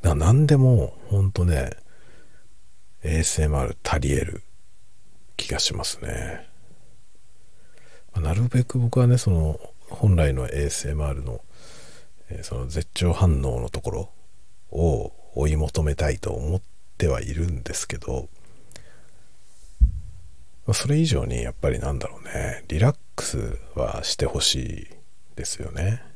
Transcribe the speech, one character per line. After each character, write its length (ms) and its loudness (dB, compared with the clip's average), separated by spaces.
な、 140 4
な 180 6
ん 140 8
で 100 8
も、 400 6
ほ 120 4
ん 100 4
と 140 2
ね、 260 4
エ 140 2
ー 20 4
エ 40 4
ス 180 2
エ 60 6
ム 100 4
ア 40 2
ー 80 0
ル 140 -6
足 180 2
り 160 2
得 80 2
る 180 -6
気 140 -6
が 80 0
し 140 0
ま 100 -2
す 200 -4
ね。 440 -6
ま 60 0
あ、 20 0
な 120 2
る 160 4
べ 140 4
く 160 0
僕 200 4
は 80 8
ね、 100 8
そ 140 2
の、 280 4
本 260 6
来 180 6
の 140 0
エ 40 -4
ー 40 -4
エ 40 2
ス 200 -4
エ 60 0
ム 100 0
ア 40 0
ー 60 0
ル 80 -6
の、 180 -6
え 120 -8
ー、 20 -10
そ 120 -6
の 120 -4
絶 260 -2
頂 200 4
反 300 6
応 160 0
の 100 -2
と 120 -4
こ 100 -2
ろ 180 -4
を 400 2
追 140 2
い 60 4
求 280 2
め 120 2
た 140 2
い 80 0
と 140 -4
思 260 0
っ 40 -2
て 100 4
は 140 2
い 40 -6
る 220 0
ん 140 -2
で 120 -6
す 140 -4
け 100 -6
ど、 320 -4
ま 60 0
あ、 20 4
そ 140 0
れ 100 4
以 80 6
上 200 2
に 180 -2
や 80 -4
っ 20 -8
ぱ 160 2
り 100 0
な 120 -2
ん 80 0
だ 80 -6
ろ 120 -8
う 40 -12
ね、 460 -4
リ 100 0
ラ 140 6
ッ 40 -2
ク 80 -6
ス 360 -2
は 280 -2
し 120 -2
て 100 0
ほ 140 0
し 160 2
い 320 -4
で 100 -6
す 160 -6
よ 100 -8
ね。 300 0